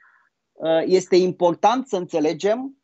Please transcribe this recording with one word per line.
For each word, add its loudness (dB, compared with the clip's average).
uh, -2
este 0
important 0
să -4
înțelegem -4